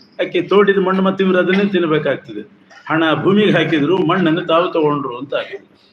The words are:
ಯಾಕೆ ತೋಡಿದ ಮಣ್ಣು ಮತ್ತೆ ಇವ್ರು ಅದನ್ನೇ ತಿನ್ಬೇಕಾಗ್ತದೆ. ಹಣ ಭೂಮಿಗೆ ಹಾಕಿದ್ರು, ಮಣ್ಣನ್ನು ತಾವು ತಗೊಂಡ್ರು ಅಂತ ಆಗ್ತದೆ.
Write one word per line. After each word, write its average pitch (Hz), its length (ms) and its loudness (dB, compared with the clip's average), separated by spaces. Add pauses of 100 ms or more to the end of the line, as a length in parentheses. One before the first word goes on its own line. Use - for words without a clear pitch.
(200)
ಯಾಕೆ 175 220 -2
ತೋಡಿದ 196 340 4
ಮಣ್ಣು 190 260 0
ಮತ್ತೆ 190 220 0
ಇವ್ರು 180 140 2
ಅದನ್ನೇ 185 260 2
ತಿನ್ಬೇಕಾಗ್ತದೆ. 151 840 -2 (400)
ಹಣ 160 260 0
ಭೂಮಿಗೆ 196 360 2
ಹಾಕಿದ್ರು, 156 460 0
ಮಣ್ಣನ್ನು 175 440 0
ತಾವು 170 320 0
ತಗೊಂಡ್ರು 143 460 -2
ಅಂತ 131 160 -10
ಆಗ್ತದೆ. - 340 -8 (240)